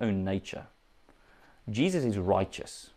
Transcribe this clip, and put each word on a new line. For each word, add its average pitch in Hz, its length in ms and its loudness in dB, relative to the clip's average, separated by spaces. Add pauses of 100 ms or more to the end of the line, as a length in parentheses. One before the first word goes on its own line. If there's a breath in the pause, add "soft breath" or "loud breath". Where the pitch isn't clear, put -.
own 98 220 0
nature. - 420 -4 (1040 soft breath)
Jesus 147 340 2
is 110 140 2
righteous. - 800 0